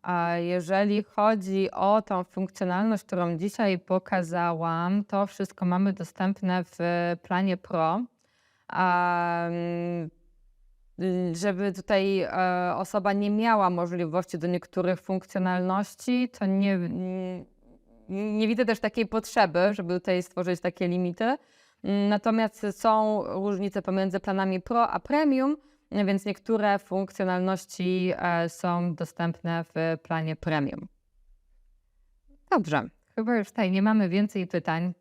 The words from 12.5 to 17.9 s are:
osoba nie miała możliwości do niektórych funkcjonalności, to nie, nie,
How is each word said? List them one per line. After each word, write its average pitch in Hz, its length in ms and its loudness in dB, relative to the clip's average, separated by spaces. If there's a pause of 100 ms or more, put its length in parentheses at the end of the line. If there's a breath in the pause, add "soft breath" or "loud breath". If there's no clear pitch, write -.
osoba 196 360 -2
nie 202 180 0
miała 214 400 2
możliwości 175 680 -2
do 165 80 -4
niektórych 175 540 -2
funkcjonalności, 190 1300 -2
to 214 180 -4
nie, 196 320 2
nie, 185 680 -6 (640)